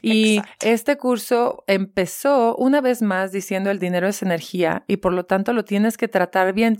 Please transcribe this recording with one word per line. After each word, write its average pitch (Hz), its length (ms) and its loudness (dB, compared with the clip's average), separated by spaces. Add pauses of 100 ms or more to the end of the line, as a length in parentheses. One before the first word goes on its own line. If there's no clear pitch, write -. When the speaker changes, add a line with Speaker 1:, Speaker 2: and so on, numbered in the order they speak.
Speaker 1:
Y 220 360 2
Speaker 2:
Exacto. - 300 -4
Speaker 1:
este 233 300 0
curso 247 680 -2
empezó 196 880 0
una 269 260 2
vez 247 200 0
más 190 300 -2
diciendo: 196 380 -4
"El 196 100 -2
dinero 180 280 0
es 202 140 -4
energía 170 680 -2
y 202 100 0
por 185 160 0
lo 180 120 -2
tanto 202 280 0
lo 214 120 -2
tienes 208 320 0
que 226 100 -4
tratar 185 460 0
bien". 220 260 2